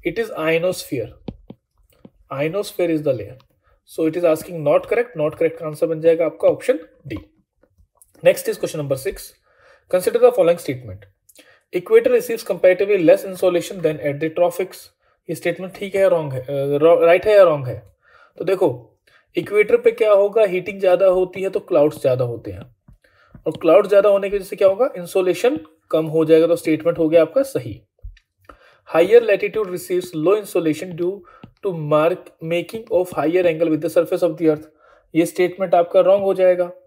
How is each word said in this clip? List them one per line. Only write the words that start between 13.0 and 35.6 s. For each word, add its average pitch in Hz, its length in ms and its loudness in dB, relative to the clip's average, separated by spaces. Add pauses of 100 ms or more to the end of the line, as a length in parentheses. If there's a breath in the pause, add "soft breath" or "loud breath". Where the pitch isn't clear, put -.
less 190 240 4
insolation 180 520 -2
than 151 220 -4
at 143 160 -6
the 160 60 -4 (100)
tropics। 175 360 -2 (540)
ये 165 60 -6
स्टेटमेंट 180 380 -8
ठीक 196 220 -10
है 190 60 0
या 190 60 4
रॉन्ग 156 260 0
है, 127 80 -8
अ, - 40 -14 (320)
रॉ-, 165 260 4
राइट 180 220 4
है 214 80 2
या 202 100 8
रॉन्ग 147 240 2
है? 101 160 -10 (540 soft breath)
तो - 80 -8
देखो, 180 540 -2 (360 soft breath)
इक्वेटर 208 420 0
पे 233 140 4
क्या 220 200 0
होगा, 202 320 4
हीटिंग 185 360 -4
ज़्यादा 185 260 2
होती 185 360 0
है 190 80 -4
तो 196 100 -6
क्लाउड्स 151 420 0
ज़्यादा 127 240 0
होते 117 260 -10
हैं, - 240 -18 (720 soft breath)
और 160 140 -6
क्लाउड 180 260 4
ज़्यादा 202 220 4
होने 196 200 0
की 202 60 -6
वजह 190 100 -6
से 208 100 -12
क्या 196 120 2
होगा, 226 300 0
इंसोलेशन 185 640 -2 (320)
कम 160 140 0
हो 160 200 0
जाएगा। 160 220 6
तो 165 80 2
स्टेटमेंट 165 420 -2
हो 165 120 0
गया 165 120 6
आपका 160 200 0
सही। 123 400 -6 (1120 soft breath)
Higher 202 280 6
latitude 208 520 -2
receives 175 520 -6
low 208 160 2
insolation 170 440 -4 (140)
due 190 180 -6 (480 loud breath)
to 180 80 -6 (180)
mark, 165 240 2 (360)
making 175 300 -6 (100)
of 180 120 2 (140)
higher 170 240 0
angle 165 260 0
with 151 120 -2
the 165 160 -2
surface 170 260 0
of 165 80 0
the 165 120 -8
earth। 151 220 0 (500 soft breath)
ये 165 100 2
स्टेटमेंट 180 500 -2